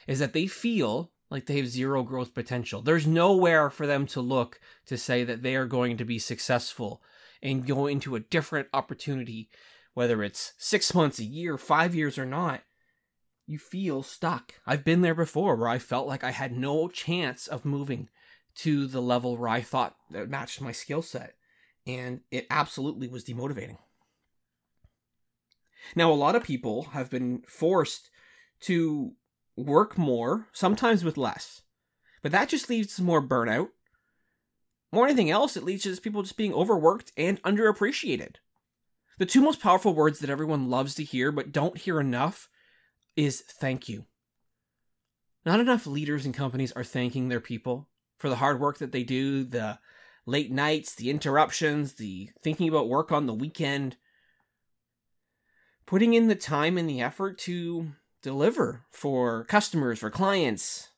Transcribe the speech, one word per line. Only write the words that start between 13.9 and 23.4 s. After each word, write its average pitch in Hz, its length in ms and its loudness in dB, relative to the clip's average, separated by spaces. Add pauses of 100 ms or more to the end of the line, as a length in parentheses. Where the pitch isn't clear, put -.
stuck. - 520 -6 (120)
I've 143 160 0
been 170 180 4
there 165 140 4
before 165 400 0
where 117 140 0
I 123 80 0
felt 123 300 -4
like 135 180 -6
I 127 60 -2
had 127 200 -6
no 143 380 -2
chance 165 580 -4
of 143 160 -8
moving 139 460 -4 (460)
to 143 320 0
the 131 140 -6
level 123 360 0
where 117 120 -2
I 120 120 2
thought 120 340 -2 (140)
that 101 200 -8
matched 139 300 -8
my 131 140 -8
skill 151 280 -6
set. - 340 -12 (520)
And 127 420 -8
it 127 200 -6
absolutely 143 580 -2
was 123 180 -14
demotivating. 123 520 -8 (2250)